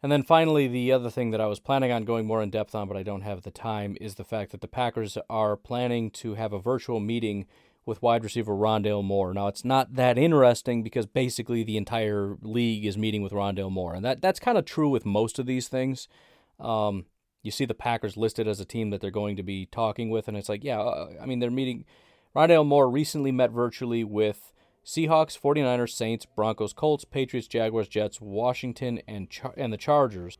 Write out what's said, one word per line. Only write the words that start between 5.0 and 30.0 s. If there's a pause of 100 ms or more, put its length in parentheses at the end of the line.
are
planning
to
have
a
virtual
meeting (400)
with
wide
receiver
Rondale
Moore.
Now,
it's
not
that
interesting
because
basically
the
entire
league
is
meeting
with
Rondale
Moore.
And
that,
that's
kinda
true
with
most
of
these
things. (500)
Um, (380)
you
see
the
Packers
listed
as
a
team
that
they're
going
to
be
talking
with,
and
it's
like,
yeah,
uh,
I
mean,
they're
meeting. (500)
Rondale
Moore
recently
met
virtually
with (340)
Seahawks,
forty-niners,
Saints,
Broncos,
Colts,
Patriots,
Jaguars,
Jets,
Washington,
and
Char-,
and
the
Chargers.